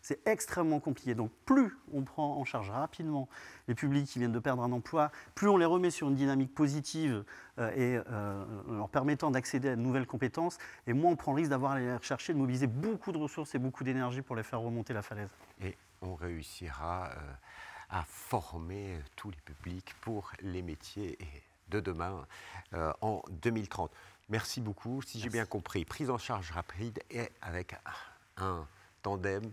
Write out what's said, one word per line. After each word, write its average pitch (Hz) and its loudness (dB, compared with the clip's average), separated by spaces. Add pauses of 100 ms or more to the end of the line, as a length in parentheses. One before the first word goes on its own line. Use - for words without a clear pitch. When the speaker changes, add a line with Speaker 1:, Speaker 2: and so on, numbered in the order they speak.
Speaker 1:
c'est - -4
extrêmement 170 4
compliqué. 127 0
Donc 113 0 (140)
plus 262 6 (160)
on 139 0
prend 147 -2
en 135 -2
charge 107 -2
rapidement 143 -2 (400)
les 123 2
publics 143 2
qui 131 -6
viennent 120 4
de 120 2
perdre 123 2
un 123 2
emploi, 147 2 (220)
plus 202 6
on 196 10
les 170 10
remet 180 6
sur 151 0
une 135 6
dynamique 135 4
positive, 143 2 (320)
euh, 113 2
et, 123 4 (100)
euh, 101 -2 (240)
en 120 -2
leur 104 -2
permettant 147 4
d'accéder 131 2
à 127 2
de 117 0
nouvelles 127 2
compétences, 147 0 (260)
et 120 2
moins 160 8
on 165 6
prend - 0
le 135 4
risque 160 4
d'avoir 135 2
à 139 2
les 123 0
rechercher, - -2
de 151 2
mobiliser 127 4
beaucoup 185 -2
de 170 0
ressources 151 -4
et 131 2
beaucoup 131 -2
d'énergie 127 0
pour 127 -6
les 110 -2
faire 113 -4
remonter 117 -2
la 107 -2
falaise. 104 -6 (300)
Speaker 2:
Et 95 -4 (260)
on 92 -6
réussira, 85 -6
euh, 67 -10 (560)
à 87 0
former 90 -4 (160)
tous 104 -10
les 78 -14
publics 87 -10
pour 107 -4 (100)
les 92 -4
métiers 85 -8 (520)
de 104 0
demain, 87 -4 (480)
euh, 80 2
en 107 0
deux 87 0
mille 110 0
trente. 85 -4 (380)
Merci 110 -2
beaucoup. 117 -4
Si - -10
j'ai 107 -4
Speaker 1:
Merci. 113 -2
Speaker 2:
bien 113 2
compris, 95 -2
prise 135 -4
en 123 2
charge 98 -4
rapide 101 -6 (120)
et 120 -4 (120)
avec 87 -6 (640)
un 92 -2 (360)
tandem 98 0